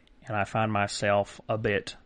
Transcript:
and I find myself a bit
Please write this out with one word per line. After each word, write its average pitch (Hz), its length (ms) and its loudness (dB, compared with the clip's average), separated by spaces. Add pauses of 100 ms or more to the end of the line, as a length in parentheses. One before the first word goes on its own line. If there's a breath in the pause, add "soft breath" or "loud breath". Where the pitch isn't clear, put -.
(280 soft breath)
and 110 80 -6
I 101 80 0
find 110 280 0
myself 101 760 2
a 110 100 -2
bit 107 380 -2 (100)